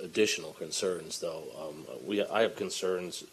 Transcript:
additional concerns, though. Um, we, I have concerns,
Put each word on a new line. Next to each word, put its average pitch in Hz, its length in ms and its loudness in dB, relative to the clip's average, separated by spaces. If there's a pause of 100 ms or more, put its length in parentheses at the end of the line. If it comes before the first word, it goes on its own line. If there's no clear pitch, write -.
additional 87 520 2
concerns, 82 680 -2
though. 80 240 -4 (180)
Um, 78 260 -8 (200)
we, 101 180 2
I 107 180 4
have 107 120 4
concerns, 92 800 -2